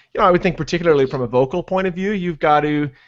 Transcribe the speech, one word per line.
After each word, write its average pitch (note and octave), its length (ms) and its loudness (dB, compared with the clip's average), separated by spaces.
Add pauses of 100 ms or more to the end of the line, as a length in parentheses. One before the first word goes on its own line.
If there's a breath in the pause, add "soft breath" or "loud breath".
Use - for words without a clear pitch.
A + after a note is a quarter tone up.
(140 soft breath)
you - 80 -2
know, - 20 4
I F#3+ 80 6
would F3 100 2
think F3+ 140 0
particularly D#3+ 520 0
from C3+ 160 -6
a A#2+ 40 -4
vocal C3 340 0
point F#3+ 260 -2
of F3+ 80 -4
view, F#3+ 160 -4
you've F3 280 -4
got D3+ 220 4
to, D3 280 -2 (180 soft breath)